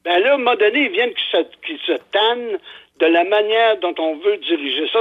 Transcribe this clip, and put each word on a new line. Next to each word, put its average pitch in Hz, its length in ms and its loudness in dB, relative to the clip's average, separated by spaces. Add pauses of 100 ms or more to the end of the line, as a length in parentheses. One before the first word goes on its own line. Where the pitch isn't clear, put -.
Ben 175 160 2
là, 254 120 4
à - 20 4
un 277 40 0
moment 240 160 2
donné, 220 300 2
ils 226 60 -2
viennent 220 220 -2
qu'ils - 260 -8
se, 165 60 0 (220)
qu'ils 151 140 -10
se 170 120 -2 (200)
tannent 226 460 -2 (420)
de 160 60 2
la 170 180 4
manière 214 540 2
dont 175 200 -4
on 160 180 -2
veut 202 220 0
diriger 147 540 -4
ça, 226 80 2